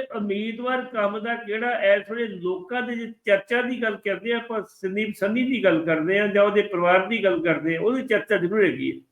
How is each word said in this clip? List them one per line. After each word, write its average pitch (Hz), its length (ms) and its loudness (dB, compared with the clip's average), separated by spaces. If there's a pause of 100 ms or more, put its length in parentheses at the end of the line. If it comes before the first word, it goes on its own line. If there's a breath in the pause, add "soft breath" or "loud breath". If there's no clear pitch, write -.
(160)
ਉਮੀਦਵਾਰ 226 680 -4
ਕੰਮ 214 380 -2
ਦਾ 233 160 -4
ਕਿਹੜਾ। 214 600 0
ਇਸ 202 160 -2
ਵੇਲੇ 233 160 -4
ਲੋਕਾਂ 185 540 -6
ਦੇ 233 140 -6
ਜੇ 233 180 -8 (120)
ਚਰਚਾ 202 360 2
ਦੀ 240 200 -4
ਗੱਲ 214 140 -2
ਕਰਦੇ 202 380 -4
ਆ, 233 40 0
ਆਪਾਂ 226 300 -6
ਸੰਦੀਪ 208 480 -4
ਸੰਨੀ 220 280 0
ਦੀ 247 200 0
ਗੱਲ 165 220 4
ਕਰਦੇ 165 340 2
ਆ 208 80 2
ਜਾਂ 202 160 4
ਉਹਦੇ 208 180 4
ਪਰਿਵਾਰ 190 460 2
ਦੀ 220 160 -2
ਗੱਲ 180 200 2
ਕਰਦੇ 160 340 0
ਆ, 165 40 -4
ਉਹਦੀ 240 260 0
ਚਰਚਾ 208 300 2
ਜ਼ਰੂਰ 185 280 2
ਹੈਗੀ 135 260 -2
ਹੈ। 135 80 -10 (120)